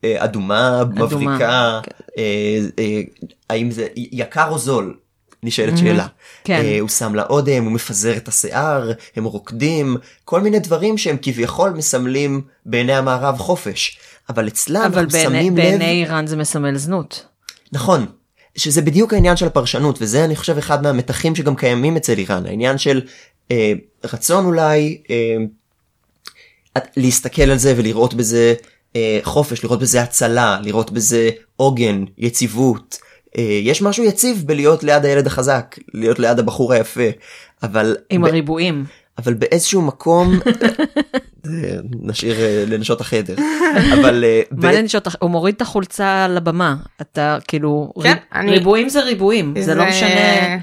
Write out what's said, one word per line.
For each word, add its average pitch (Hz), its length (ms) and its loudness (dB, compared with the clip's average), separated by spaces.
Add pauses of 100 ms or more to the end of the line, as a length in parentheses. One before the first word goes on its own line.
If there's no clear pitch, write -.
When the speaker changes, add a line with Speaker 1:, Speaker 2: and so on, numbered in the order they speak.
Speaker 1:
אה, 110 200 0
אדומה, 110 560 0
Speaker 2:
אדומה, 117 240 0
Speaker 1:
מבריקה, 127 760 0
Speaker 2:
כן. - 80 -16 (280)
Speaker 1:
אה, 104 400 -2 (200)
אה, 107 220 -2 (500)
האם 117 200 -2
זה 113 120 -6 (140)
י-, 120 160 -10
יקר 151 380 -4
או 156 80 -4
זול? 113 380 -4 (460)
נשאלת 113 320 -2
Speaker 2:
Mhm. 170 60 2
Speaker 1:
שאלה. 175 260 2 (380)
Speaker 2:
כן. 170 200 0
Speaker 1:
אה, 104 160 0
הוא 107 80 -2
שם 107 260 -4
לה 104 160 -2
אודם, 135 340 2
הוא 110 80 -2
מפזר 113 440 -2
את 113 120 -10
השיער, 131 600 -2 (260)
הם 110 80 -4
רוקדים, 127 720 -4 (280)
כל 170 160 0
מיני 208 180 2
דברים 185 400 0
שהם 156 240 -2
כביכול 127 480 -2
מסמלים 139 680 -2 (260)
בעיני 123 260 0
המערב 131 460 0
חופש. 123 600 -4 (300)
אבל 113 200 -2
אצלם 165 340 -2
Speaker 2:
אבל 185 200 0
Speaker 1:
אנחנו 147 160 -2
Speaker 2:
בעיני, 156 200 2
Speaker 1:
שמים 180 180 2
לב 165 60 4
Speaker 2:
בעיני 185 220 2 (200)
איראן 156 220 -4
זה 156 100 -6
מסמל 147 400 -2
זנות. 151 500 -6 (460)
Speaker 1:
נכון. 139 340 0 (500)
שזה 156 260 0
בדיוק 190 320 2
העניין 175 220 4
של 175 100 0
הפרשנות, 135 560 0
וזה 120 220 2
אני 156 120 0
חושב 151 220 -2
אחד 143 240 -2
מהמתחים 139 540 0
שגם 143 200 0
קיימים 131 400 0
אצל 120 220 0
איראן, 92 280 -2
העניין 120 320 0
של, 135 220 2 (500)
אה, 110 220 2 (400)
רצון 175 320 0
אולי, 156 540 2 (120)
אה, 117 260 0 (1400)
את-, - 200 -4
להסתכל 127 460 0
על 135 160 4
זה 131 180 4
ולראות 113 380 2
בזה, 117 400 4 (420)
אה, 110 260 0
חופש, 143 420 -2
לראות 113 160 0
בזה 123 220 2
הצלה, 117 600 0
לראות 107 280 -2
בזה 113 400 2 (260)
עוגן, 120 480 2 (140)
יציבות. 117 800 -2 (400)
אה, 107 240 0
יש 147 200 0
משהו 202 220 0
יציב 220 420 0
בלהיות 151 380 2
ליד 147 200 4
הילד 139 220 2
החזק, 131 500 -2 (180)
להיות 110 240 0
ליד 120 200 2
הבחור 120 340 0
היפה, 113 360 0 (540)
אבל 110 340 0 (140)
Speaker 2:
עם 180 120 2
Speaker 1:
ב-, - 20 2
Speaker 2:
הריבועים. 160 600 0 (340)
Speaker 1:
אבל 120 160 -2
באיזשהו 165 480 0
מקום, 175 560 2 (540)
Speaker 2:
<laughs> - 540 -6
Speaker 1:
אה, 151 40 -10 (500)
נשאיר, 110 400 -4
אה, 107 260 2
לנשות 110 340 -2
החדר. 202 340 -2 (680)
אבל, 120 240 4
אה, - 260 6
Speaker 2:
מה 170 180 0
Speaker 1:
ב- 185 60 6
Speaker 2:
לנשות 214 320 0
הח-, 175 140 -6
הוא 175 100 0
מוריד 175 240 0
את 233 80 -6
החולצה 190 600 -2
על 180 120 0
הבמה, 165 400 0 (240)
אתה 151 380 -2 (100)
כאילו, 147 440 -2 (100)
Speaker 3:
כן, 151 60 2
Speaker 2:
ריב-, 202 100 4 (160)
Speaker 3:
אני 196 160 0
Speaker 2:
ריבועים 196 380 4
זה 277 140 2
ריבועים, 196 580 0
זה 160 140 0
לא 170 100 2
Speaker 3:
זה 190 60 2
Speaker 2:
משנה 190 720 2